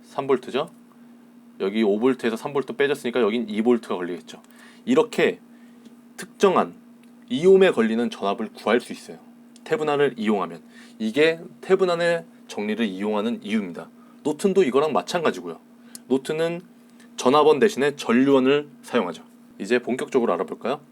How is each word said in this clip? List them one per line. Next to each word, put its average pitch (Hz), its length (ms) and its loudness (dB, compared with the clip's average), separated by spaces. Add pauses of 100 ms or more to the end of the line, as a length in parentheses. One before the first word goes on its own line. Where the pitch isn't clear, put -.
삼 - 220 -8
볼트죠? 135 440 -2 (880)
여기 101 240 -2
오 104 160 2
볼트에서 120 380 0
삼 143 160 -2
볼트 135 240 0
빼졌으니까 135 440 0
여긴 110 280 0
이 104 120 -4
볼트가 113 360 2
걸리겠죠. 87 440 -10 (440)
이렇게 131 560 0 (760)
특정한 123 580 0 (540)
이 131 180 -4
옴에 190 240 8
걸리는 113 400 0
전압을 101 420 -6
구할 113 280 0
수 - 120 -14
있어요. 85 260 -16 (460)
태분한을 147 520 0
이용하면. 98 460 -2 (360)
이게 151 420 0 (200)
태분한의 175 640 0 (220)
정리를 107 380 -4
이용하는 104 580 -4
이유입니다. 90 460 -6 (340)
노튼도 185 400 0
이거랑 143 300 2
마찬가지고요. 90 680 -4 (480)
노튼은 160 540 -4 (560)
전압원 147 420 4
대신에 127 380 0
전류원을 135 720 2 (140)
사용하죠. 92 420 -4 (340)
이제 110 220 0
본격적으로 123 540 -2
알아볼까요? - 460 -6 (120)